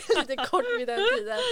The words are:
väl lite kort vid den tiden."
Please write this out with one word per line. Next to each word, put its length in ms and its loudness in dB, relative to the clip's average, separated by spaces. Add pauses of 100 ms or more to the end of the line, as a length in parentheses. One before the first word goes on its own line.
(160)
väl 120 2
lite 180 -2
kort 200 2 (140)
vid 80 -4
den 200 0 (100)
tiden." 220 -4 (120)